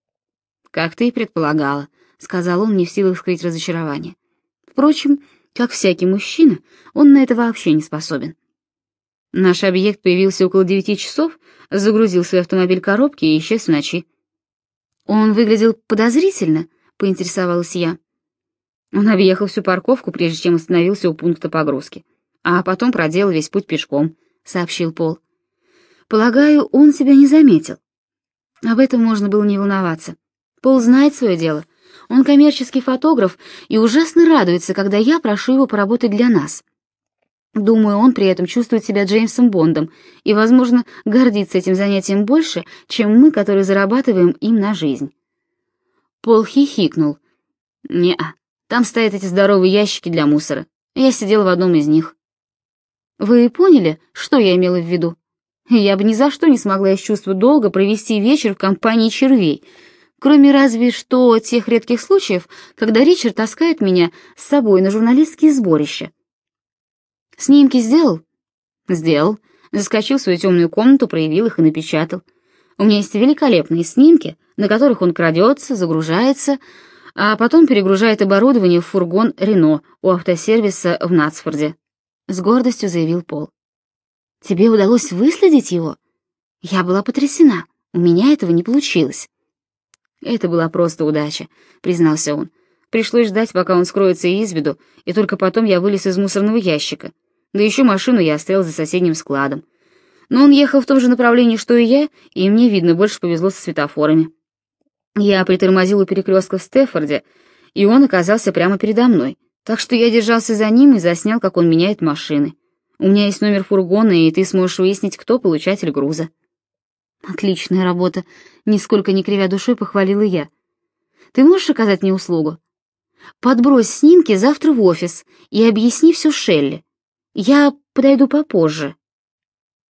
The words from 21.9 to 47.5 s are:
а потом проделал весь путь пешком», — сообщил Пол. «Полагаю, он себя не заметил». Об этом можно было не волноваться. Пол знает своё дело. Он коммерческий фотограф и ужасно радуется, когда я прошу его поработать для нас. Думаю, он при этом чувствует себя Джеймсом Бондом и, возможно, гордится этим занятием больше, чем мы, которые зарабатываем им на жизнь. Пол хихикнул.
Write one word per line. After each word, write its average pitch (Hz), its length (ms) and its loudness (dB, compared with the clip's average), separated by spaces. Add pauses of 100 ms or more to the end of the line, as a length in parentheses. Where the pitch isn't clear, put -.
а 175 180 0
потом 185 300 -2
проделал 175 400 -2
весь 156 180 -4
путь - 160 -6
пешком», — 156 520 -6 (260)
сообщил 170 480 -6
Пол. 160 280 -6 (880)
«Полагаю, 262 540 2
он 294 280 4
себя 277 240 2
не 277 100 8
заметил». 277 520 4 (880)
Об 226 140 0
этом 262 220 2
можно 208 280 0
было 208 140 0
не 202 140 0
волноваться. 190 600 -6 (440)
Пол 262 200 2
знает 269 340 4
своё 190 220 -2
дело. 160 260 -4 (460)
Он 254 160 2
коммерческий 285 560 2
фотограф 254 560 -2 (320)
и 220 80 -2
ужасно 320 500 2
радуется, 185 460 2
когда 202 240 -2
я 285 220 2
прошу 220 340 -2
его 262 140 2
поработать 208 440 -2
для 233 160 0
нас. 175 360 -2 (920)
Думаю, 214 440 0
он 247 160 2
при 196 140 0
этом 180 180 -2
чувствует 226 380 -4
себя 202 220 -2
Джеймсом 220 440 0
Бондом 165 400 0 (340)
и, 208 100 0
возможно, 240 500 2 (220)
гордится 208 520 0
этим 185 180 -2
занятием 202 500 -2
больше, 285 400 -2 (220)
чем 214 300 0
мы, 285 140 6
которые 196 320 0
зарабатываем 196 680 0
им 214 280 -2
на 202 140 -2
жизнь. 143 400 -6 (1080)
Пол 220 240 2
хихикнул. 175 720 -2 (720)